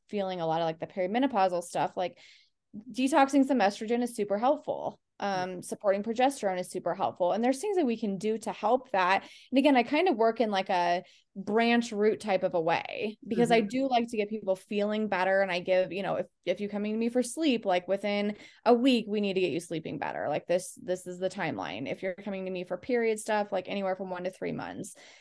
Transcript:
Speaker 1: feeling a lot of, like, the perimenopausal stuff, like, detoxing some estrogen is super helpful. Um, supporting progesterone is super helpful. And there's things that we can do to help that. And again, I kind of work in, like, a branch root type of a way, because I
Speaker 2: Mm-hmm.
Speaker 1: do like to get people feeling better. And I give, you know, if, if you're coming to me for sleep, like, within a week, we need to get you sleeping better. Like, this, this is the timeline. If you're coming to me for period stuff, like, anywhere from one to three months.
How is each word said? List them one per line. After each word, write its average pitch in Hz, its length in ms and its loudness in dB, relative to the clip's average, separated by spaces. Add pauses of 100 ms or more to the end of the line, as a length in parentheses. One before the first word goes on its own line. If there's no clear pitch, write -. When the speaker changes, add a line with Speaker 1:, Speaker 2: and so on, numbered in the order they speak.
Speaker 1:
feeling 190 340 -4
a 165 40 -2
lot 160 140 0
of, 170 60 2
like, 160 140 -4
the 160 60 -6
perimenopausal 190 760 0
stuff, 175 340 -2
like, 180 220 -4 (760)
detoxing 269 540 4
some 269 140 2
estrogen 214 420 2
is 240 120 -4
super 202 220 -2
helpful. 247 640 -2 (200)
Um, 185 420 -4
supporting 202 400 -2
progesterone 226 560 0
is 180 100 -6
super 180 280 -4
helpful. 175 340 0
And 208 140 0
there's 262 160 2
things 403 160 -2
that 330 100 2
we 233 100 0
can 202 220 -4
do 214 200 -2
to 220 120 -6
help 226 400 -2
that. 190 320 2 (300)
And 247 60 4
again, 277 180 6
I 240 80 6
kind 311 240 2
of 294 80 2
work 226 240 2
in, 220 100 2
like, 196 180 0
a 180 360 2 (320)
branch 233 560 2
root 214 260 4
type 190 240 0
of 180 120 0
a 175 60 2
way, 165 680 -2
because 233 260 2
I 226 80 6
Speaker 2:
Mm-hmm. 208 80 -2
Speaker 1:
do 262 200 -2
like 233 200 2
to 233 80 -6
get 208 120 0
people 208 280 -2
feeling 214 500 -2
better. 190 340 2
And 190 120 0
I 175 80 -2
give, 185 320 2
you 196 100 -4
know, 165 140 -2
if, 190 100 -2 (180)
if 180 160 -2
you're 202 80 -4
coming 208 240 -4
to 220 60 -2
me 233 100 0
for 247 140 0
sleep, 240 420 0
like, 180 220 0
within 202 480 0 (300)
a 240 100 6
week, 240 320 4
we 208 140 -2
need 196 140 0
to 185 60 2
get 175 120 2
you 160 80 -2
sleeping - 380 -8
better. 78 300 -4
Like, 151 200 -4
this, 180 340 -2
this 180 240 -6
is 180 140 -12
the 185 100 -2
timeline. 113 580 -6
If - 140 -6
you're 185 120 -4
coming 190 320 -8
to 185 40 -6
me 180 140 -6
for 185 120 -6
period 226 440 -2
stuff, 208 320 -2
like, 185 160 -4
anywhere 190 260 -2
from 190 160 -8
one 180 140 -6
to 190 60 -2
three 180 220 -6
months. 160 440 -10 (240)